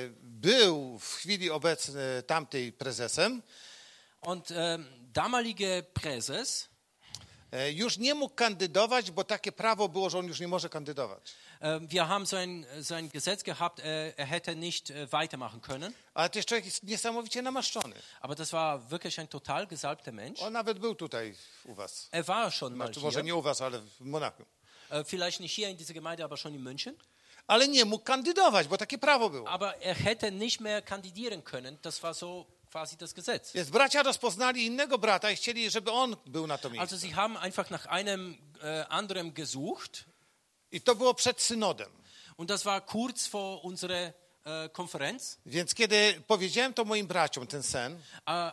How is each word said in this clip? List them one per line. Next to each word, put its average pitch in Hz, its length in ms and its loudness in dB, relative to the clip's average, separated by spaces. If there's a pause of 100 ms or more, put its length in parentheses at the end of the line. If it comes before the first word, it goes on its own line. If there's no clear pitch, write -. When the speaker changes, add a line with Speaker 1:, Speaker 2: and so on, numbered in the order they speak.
(220)
Speaker 1:
był 139 760 6
w - 160 -8
chwili 180 360 -2
obecnej 139 760 0
tamtej 135 460 -2
prezesem, 139 680 0 (800)
Speaker 2:
Und, 170 300 -6
ähm, 165 360 0 (260)
damalige 190 680 2 (120)
Präses 143 760 -2 (840)
Speaker 1:
e, 135 200 0
już 196 260 0
nie 262 160 4
mógł 285 200 -2
kandydować, 208 760 4
bo 175 140 -2
takie 202 280 -2
prawo 214 360 2
było, 180 220 0
że 170 80 0
on 180 80 -2
już 151 140 -6
nie 175 80 -4
może 175 200 -2
kandydować. 139 640 -6 (280)
Speaker 2:
Ähm, 160 280 -2
wir 170 200 4
haben 196 180 2
so 190 100 -2
ein, 180 300 -4 (160)
so 165 120 -6
ein 165 160 -6
Gesetz 180 340 -2
gehabt, 170 360 -4
äh, 156 360 -4
er 143 100 -2
hätte 170 300 -2
nicht, 170 340 -6
äh, 147 220 -8
weitermachen 127 480 -4
können. 151 320 -8 (220)
Speaker 1:
Ale 175 160 4
to 208 80 -4
jest 190 100 -2
człowiek 226 160 0
jest 185 180 -6
niesamowicie 226 600 -4
namaszczony. 254 520 -2 (260)
Speaker 2:
Aber 139 160 -6
das 156 140 -6
war 151 400 0
wirklich 170 280 -6
ein 160 100 -10
total 151 380 -4
gesalbter 151 480 -6
Mensch. 123 280 -10
Speaker 1:
On 214 100 -6
nawet 220 260 0
był 226 160 -2
tutaj 117 400 -6 (300)
u 120 100 -16
was. - 380 -12
Speaker 2:
Er 165 120 0
war 196 280 0
schon 127 220 -4
mal 127 140 -4
Speaker 1:
Znaczy, 110 120 -8
może 139 180 0
Speaker 2:
hier. 151 60 -2
Speaker 1:
nie 170 100 -2
u 165 80 2
was, 135 180 2
ale 127 200 -4
w 107 200 -20
Monachium. 139 460 -4 (440)
Speaker 2:
Äh, 147 140 -2
vielleicht 175 360 -4
nicht 170 160 -6
hier 214 120 -2
in 185 80 -8
dieser 165 180 -12
Gemeinde, 160 300 -6
aber 147 120 -8
schon 151 180 -8
in 135 80 -8
München. 135 320 -8 (520)
Speaker 1:
Ale 240 220 8
nie 269 160 8
mógł 208 200 0
kandydować, 262 640 6
bo 180 100 2
takie 240 200 -4
prawo 254 320 6
było. 127 180 -8
Speaker 2:
Aber 190 340 -2
er 185 140 0
hätte 214 360 2
nicht 214 280 -2
mehr 214 240 -2
kandidieren 196 580 -8
können. 131 400 -10
Das 165 200 -6
war 165 120 -4
so 175 320 -10 (260)
quasi 160 240 -8
das 165 180 -14
Gesetz. - 380 -4
Speaker 1:
Więc 165 180 -2
bracia 269 320 8
rozpoznali 247 640 2
innego 254 320 2
brata 208 320 4
i 185 60 0
chcieli, 226 340 -2
żeby 208 220 0
on 240 240 2 (100)
był 156 200 -4
na 143 120 -2
to 143 100 -6
Speaker 2:
Also 120 120 -6
Speaker 1:
miejsce. 180 180 -4
Speaker 2:
sie 165 160 -6
haben 214 220 2
einfach 185 340 -4
nach 165 160 -6
einem, 185 500 -2 (260)
äh, 151 260 -4
anderem 180 460 -2
gesucht. 151 680 -6 (680)
Speaker 1:
I 170 80 -6
to 240 140 8
było 247 200 6
przed - 280 2
synodem. 214 460 0 (480)
Speaker 2:
Und 170 140 -8
das 196 140 0
war 196 160 2
kurz 233 460 -4
vor 196 380 -6
unserer, 180 480 -4 (320)
äh, 160 280 -6
Konferenz. - 760 -4
Speaker 1:
Więc 160 280 0
kiedy 208 520 6
powiedziałem 214 480 4
to 233 100 2
moim 208 220 0
braciom, 156 400 2
ten 143 160 -6
sen, 127 300 -2 (340)
Speaker 2:
Äh, 151 40 -2 (220)